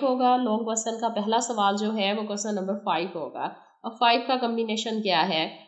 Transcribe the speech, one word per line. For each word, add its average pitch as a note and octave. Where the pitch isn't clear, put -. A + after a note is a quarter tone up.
होगा। B3+
long A#3
question A3+
का A#3
पहला G#3+
सवाल G#3
जो G#3+
है G#3
वो G#3+
question G#3
number F#3+
five F#3
होगा। C3+
अब A3+
फ़ाइव A#3+
का C4
combination A3+
क्या F3+
है? E3